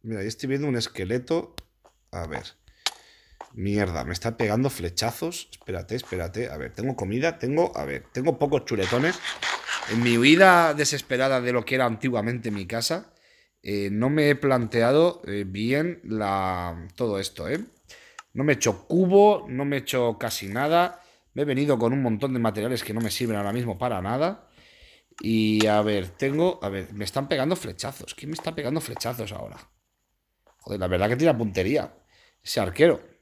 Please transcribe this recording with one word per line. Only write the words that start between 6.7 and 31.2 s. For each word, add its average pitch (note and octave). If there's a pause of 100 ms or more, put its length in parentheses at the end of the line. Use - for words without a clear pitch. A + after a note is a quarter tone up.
tengo A#2+
comida, C3
tengo, D#3+
a D2
ver, C#2
tengo C#3
pocos C#3+
chuletones. A#2+ (720)
En A2+
mi A#2+
huida E3
desesperada C3+
de B2
lo A#2+
que C3
era B2+
antiguamente A#2
mi G2
casa, A#2 (520)
eh, G2+
no A2+
me D3
he C#3
planteado, C3
eh, G2+
bien B2
la, F#2+
todo G#2+
esto, F#2
¿eh? D3+ (760)
No C3+
me D3
he B2
hecho G2+
cubo, F#3+
no C3
me C#3+
he B2+
hecho A#2+
casi A2
nada. D3+ (340)
Me C3+
he -
venido C#3
con A#2
un C#3
montón B2+
de B2
materiales A2+
que G#2+
no A2+
me A2
sirven A2+
ahora G2+
mismo A#2
para A2+
nada. C3+ (720)
Y G#2+
a G#2+
ver, G#2
tengo, D3
a G2
ver, F#2+
me G2+
están C3+
pegando D#3
flechazos. -
¿Quién D3
me D#3+
está D#3+
pegando D3+
flechazos A#2
ahora? - (1000)
Joder, G2+
la F#2
verdad F#2
que B2
tira D3+